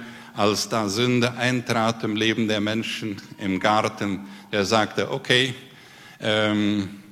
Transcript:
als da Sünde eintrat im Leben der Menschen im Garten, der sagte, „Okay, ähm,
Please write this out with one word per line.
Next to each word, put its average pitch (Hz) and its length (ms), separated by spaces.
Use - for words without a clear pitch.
als 104 340
da 110 220
Sünde 120 480
eintrat 117 680
im 107 140
Leben 110 300
der 107 120
Menschen 107 640
im 95 200
Garten, 107 680
der 101 140
sagte, 104 440
„Okay, 127 460
ähm, 107 680